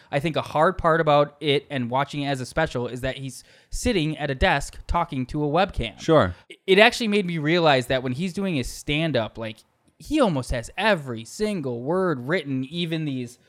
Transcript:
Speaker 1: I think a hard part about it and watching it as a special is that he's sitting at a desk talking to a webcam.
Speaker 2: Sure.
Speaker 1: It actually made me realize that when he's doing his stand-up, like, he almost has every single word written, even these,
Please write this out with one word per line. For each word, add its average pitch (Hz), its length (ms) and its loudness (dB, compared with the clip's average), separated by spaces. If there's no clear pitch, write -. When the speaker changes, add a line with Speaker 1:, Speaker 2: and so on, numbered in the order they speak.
Speaker 1:
I 143 80 -2
think 151 160 -2
a 131 60 0
hard 170 360 2
part 165 240 4
about 147 380 4
it 143 300 0
and 123 200 -4
watching 139 340 -2
it 139 40 -4
as 135 140 -2
a 120 60 -6
special 147 400 -2
is 123 140 -8
that 131 160 -6
he's 135 260 -12
sitting 160 480 0
at 147 140 -4
a 135 40 -4
desk 147 420 0
talking 156 400 -2
to 147 160 -2
a 147 40 2
webcam. 147 520 0
Speaker 2:
Sure. 120 360 4
Speaker 1:
It 190 140 6
actually 226 300 4
made 202 160 2
me 175 120 -4
realize 151 500 4
that 131 140 0
when 127 120 -4
he's 170 200 -4
doing 196 220 -2
his 123 120 -2
stand-up, 147 680 -2
like, 110 200 -10
he 302 200 -2
almost 156 320 2
has 117 260 -4
every 143 480 -2
single 147 560 -4
word 151 460 -2
written, 139 380 -2
even 160 400 -4
these, 127 320 -8